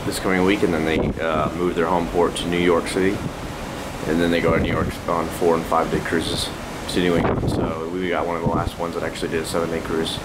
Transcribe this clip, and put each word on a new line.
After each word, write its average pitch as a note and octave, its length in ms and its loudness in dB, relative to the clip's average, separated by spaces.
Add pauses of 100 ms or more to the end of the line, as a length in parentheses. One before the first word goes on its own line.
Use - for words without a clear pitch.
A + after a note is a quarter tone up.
this F#2+ 140 -4
coming F#2 260 2
week, G2+ 180 4
and F2 120 4
then D#2 100 0
they, D#2 140 2 (200)
uh, D#2 360 0
move F2 200 0
their E2 120 2
home F2 220 2
port E2+ 280 2
to D#2+ 100 -4
New F2 120 0
York E2+ 280 4
City. G2 300 2 (880)
And E2 140 2
then E2+ 100 4
they E2+ 120 2
go E2 120 4
to D#2+ 80 4
New D#2 80 0
York D#2+ 180 0 (200)
on E2+ 180 0
four E2+ 280 2
and E2 100 0
five-day D#2+ 360 2
cruises E2 500 -2 (400)
to G2 100 0
New F2 160 4
England. - 340 0
So D#2+ 380 -2
we F#2 220 -2
got E2 160 0
one E2+ 100 -2
of E2 60 -2
the D#2+ 60 0
last E2 300 -2
ones E2+ 180 -4
that E2 60 -2
actually D#2+ 280 -4
did E2 100 0
a D#2 60 -4
seven-day E2 340 -2
cruise. D#2+ 440 -2